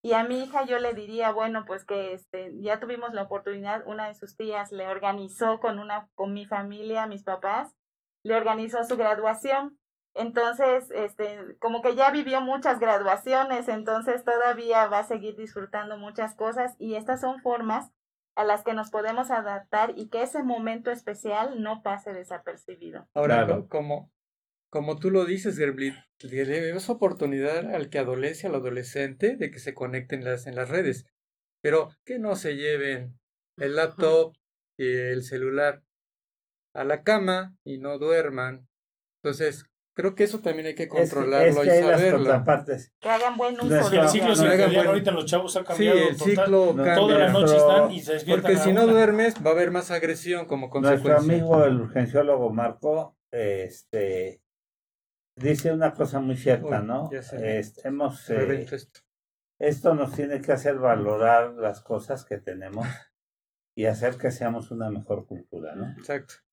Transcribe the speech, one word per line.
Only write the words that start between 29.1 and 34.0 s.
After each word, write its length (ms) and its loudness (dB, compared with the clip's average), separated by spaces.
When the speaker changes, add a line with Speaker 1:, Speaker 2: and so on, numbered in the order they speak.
Speaker 2:
de 140 -6
que 100 -20
se 140 -10
conecten 500 -8
las, 220 -6
en 100 -12
las 120 -6
redes, 380 -4
pero 280 0
que 140 -8
no 180 -2
se 200 -6
lleven 600 -4
el 200 -4
laptop 580 2